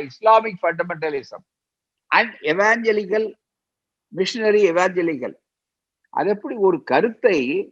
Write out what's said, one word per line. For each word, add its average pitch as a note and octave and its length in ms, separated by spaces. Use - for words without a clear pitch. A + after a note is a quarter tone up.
இஸ்லாமிக் A3 580
ஃபண்டமெண்டலிசம் D#3+ 840
and A3 200
evangelical, G#3+ 840
மிஷனரி G#3 560
evangelical, E3 640
அது D3+ 160
எப்படி G#3+ 260
ஒரு F#3 260
கருத்தை A3 560